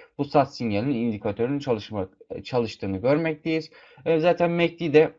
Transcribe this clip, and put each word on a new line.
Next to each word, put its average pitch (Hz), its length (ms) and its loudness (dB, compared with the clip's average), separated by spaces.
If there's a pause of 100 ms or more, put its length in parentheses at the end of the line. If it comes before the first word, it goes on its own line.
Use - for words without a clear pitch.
(180)
bu 139 60 -2
sat 139 300 2
sinyalinin 117 400 -2
indikatörünün 117 640 -2
çalışma-, 110 500 -4 (220)
e, - 120 -10
çalıştığını 107 560 -4
görmekteyiz. 156 720 -2 (340)
E, 165 160 2
zaten 170 300 2
macd 170 440 0
de 156 240 6